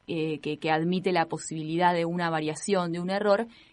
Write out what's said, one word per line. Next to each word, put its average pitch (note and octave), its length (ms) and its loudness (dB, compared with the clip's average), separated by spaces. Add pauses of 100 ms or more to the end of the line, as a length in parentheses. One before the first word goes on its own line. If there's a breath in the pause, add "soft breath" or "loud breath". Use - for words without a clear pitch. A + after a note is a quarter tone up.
(120)
eh, D#3 280 -2
que, D3 180 -6
que D#3+ 140 -2
admite F3 400 2
la E3 160 2
posibilidad E3 640 0
de E3+ 100 2
una E3+ 280 -2
variación, E3 600 0
de F3 80 -4
un F3+ 120 -4
error, G3+ 340 2 (260 soft breath)